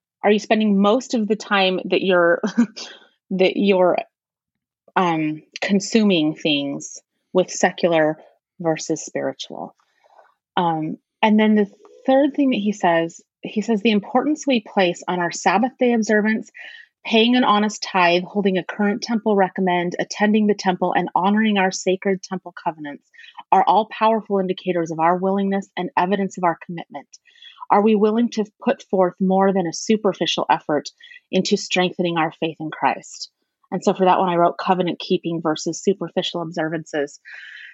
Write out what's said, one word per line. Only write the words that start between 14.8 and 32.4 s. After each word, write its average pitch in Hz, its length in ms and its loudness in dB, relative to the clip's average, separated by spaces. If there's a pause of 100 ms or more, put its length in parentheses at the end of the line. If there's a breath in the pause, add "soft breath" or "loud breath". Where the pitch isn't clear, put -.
on 180 120 -2
our 170 120 -2
Sabbath 208 480 0
day 240 140 2
observance, 214 580 0 (540 loud breath)
paying 233 300 4
an 254 100 4
honest 208 360 0
tithe, 180 420 2
holding 185 340 0
a 165 60 -2
current - 380 -2
temple 220 340 -2
recommend, 180 640 0
attending 208 500 0
the 202 60 2
temple, 185 400 -2
and 180 220 -2
honoring 202 420 2
our 190 140 2
sacred 190 500 -2
temple 180 320 -12 (100)
covenants 151 460 -10 (420 loud breath)
are 190 140 6
all 214 260 2
powerful 214 480 0
indicators 180 520 -2
of 160 80 -6
our 170 180 2
willingness 196 580 -2
and 185 220 -6
evidence 190 400 0
of 180 60 -4
our 170 220 0
commitment. 156 420 -12 (640 loud breath)
Are 202 100 4
we 220 140 4
willing 214 360 2
to 214 140 -4 (180)
put - 200 -2
forth 185 360 0
more 190 340 2
than 190 140 0
a 156 60 -6
superficial 196 760 -2
effort 151 400 0 (420 loud breath)
into 185 260 0
strengthening 180 600 -2
our 160 160 -2
faith 160 260 -8